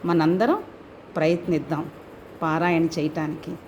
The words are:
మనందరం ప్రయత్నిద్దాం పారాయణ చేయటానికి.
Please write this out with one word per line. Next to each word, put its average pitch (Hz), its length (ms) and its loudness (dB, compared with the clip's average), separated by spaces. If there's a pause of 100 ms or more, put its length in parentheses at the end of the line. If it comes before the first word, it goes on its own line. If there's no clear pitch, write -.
మనందరం 170 580 4 (540)
ప్రయత్నిద్దాం 160 720 0 (520)
పారాయణ 165 420 2
చేయటానికి. 156 720 -4 (120)